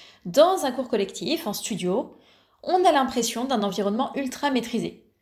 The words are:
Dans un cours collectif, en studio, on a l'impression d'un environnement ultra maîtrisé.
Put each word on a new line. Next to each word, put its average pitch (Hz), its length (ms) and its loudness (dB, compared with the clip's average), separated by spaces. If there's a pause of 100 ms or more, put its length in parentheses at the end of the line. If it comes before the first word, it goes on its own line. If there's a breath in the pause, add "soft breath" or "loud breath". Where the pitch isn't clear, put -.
(260 loud breath)
Dans 311 400 4
un 262 60 -2
cours 254 180 -4
collectif, 220 580 -2
en 202 60 -2
studio, 180 640 -4 (460 soft breath)
on 359 200 2
a 359 80 6
l'impression 247 540 0
d'un 247 180 0
environnement 202 520 -2
ultra 269 360 -2
maîtrisé. 226 540 -4 (160)